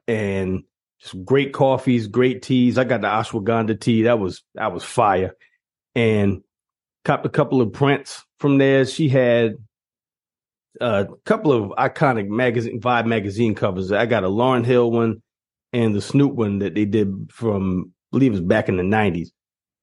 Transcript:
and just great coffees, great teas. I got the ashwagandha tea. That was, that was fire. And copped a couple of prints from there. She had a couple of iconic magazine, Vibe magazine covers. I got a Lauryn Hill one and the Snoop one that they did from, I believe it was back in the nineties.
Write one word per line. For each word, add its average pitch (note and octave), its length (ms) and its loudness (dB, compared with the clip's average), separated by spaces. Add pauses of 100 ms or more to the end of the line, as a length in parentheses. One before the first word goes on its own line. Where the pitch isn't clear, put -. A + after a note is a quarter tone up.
and G2 580 -4 (360)
just F#2+ 240 -16
great C#3 260 2
coffees, B2+ 540 0
great B2 380 0
teas. B2 340 2
I B2+ 60 2
got A#2 180 0
the G#2 60 -2
ashwagandha A2 760 -2
tea. A2+ 220 2
That A#2 160 4
was, F#2 240 -6 (100)
that G#2+ 180 -4
was E2+ 120 -10
fire. F#2+ 520 0 (600)
And G#2 480 0 (600)
copped C#3+ 200 0
a C3+ 60 -4
couple C3+ 320 0
of G#2 100 0
prints - 520 -2 (160)
from C#3+ 180 2
there. C3+ 260 4
She D3+ 260 -2
had A#2+ 480 2 (1200)
a G#2 240 0 (180)
couple A3 280 0
of G#2+ 260 0
iconic B2+ 500 0
magazine, A#2 540 -2
Vibe A#2+ 240 0
magazine A2 480 0
covers. F#2+ 380 -2
I G#2+ 160 0
got A2 160 0
a F#2 40 -2
Lauryn A#2+ 380 0
Hill B2 240 2
one A2+ 320 0 (500)
and A#2 220 0
the G2+ 80 -2
Snoop C#3 320 2
one G#2 260 -2
that F#2+ 140 -2
they G#2+ 120 0
did G#2 460 -2
from, F#2+ 600 -4
I - 260 -8
believe C3 140 2
it G2+ 80 -2
was - 20 -4
back G#2 280 0
in F#2 80 0
the F2+ 60 -2
nineties. F#2+ 480 -2 (520)